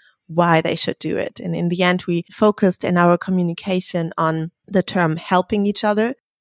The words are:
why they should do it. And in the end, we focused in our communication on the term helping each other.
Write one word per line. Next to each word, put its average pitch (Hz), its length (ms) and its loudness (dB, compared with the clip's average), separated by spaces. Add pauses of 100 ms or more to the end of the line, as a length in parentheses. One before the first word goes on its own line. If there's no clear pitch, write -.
(340)
why 170 260 4
they 165 160 -2
should - 220 -4
do - 180 -6
it. - 240 -6
And 170 140 -6
in 170 140 -2
the 175 140 -2
end, 180 240 2
we 170 240 -2
focused 208 540 2
in 180 120 0
our 175 220 4
communication 180 1000 -4
on 160 340 -2 (160)
the 185 160 0
term 165 340 0
helping 196 500 0
each 208 180 -2
other. 214 300 0 (260)